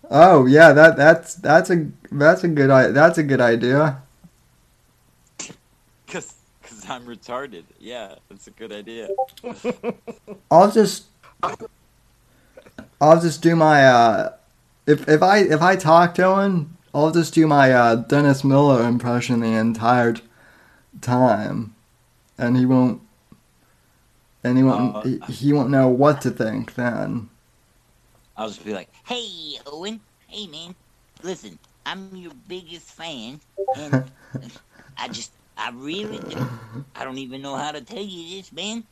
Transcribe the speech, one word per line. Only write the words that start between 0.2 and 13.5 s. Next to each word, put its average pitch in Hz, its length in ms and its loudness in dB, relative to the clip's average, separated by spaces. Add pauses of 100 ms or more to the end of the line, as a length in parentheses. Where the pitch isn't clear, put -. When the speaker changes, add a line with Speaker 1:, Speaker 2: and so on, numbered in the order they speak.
Speaker 1:
yeah, 147 300 8
that, 156 240 6
that's, 165 380 2
that's 175 340 0
a, 165 160 0 (240)
that's 160 340 2
a 175 40 -2
good 143 200 2
i-, 131 200 4
that's 156 280 2
a 160 60 -2
good 135 180 -2
idea. 123 640 0 (2000)
Speaker 2:
'Cause, - 280 -16 (280)
'cause 107 240 -20
I'm 123 200 -14
retarded. 120 580 -14 (160)
Yeah, 107 360 -16 (120)
that's 98 180 -20
a 98 40 -20
good 110 220 -18
idea. 107 360 -16 (340)
Speaker 1:
<laughs> - 1080 -14
I'll 180 200 4
just, 214 360 -2 (1900)
I'll 160 220 6
just 160 200 -4
do 165 140 2